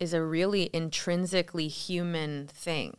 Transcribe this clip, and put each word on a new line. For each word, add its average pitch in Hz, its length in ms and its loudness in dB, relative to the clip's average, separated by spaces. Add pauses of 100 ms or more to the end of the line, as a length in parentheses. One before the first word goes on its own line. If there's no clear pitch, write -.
is 175 140 0
a 160 80 4
really 175 500 2
intrinsically 170 960 0
human 156 800 -2
thing. 147 500 -4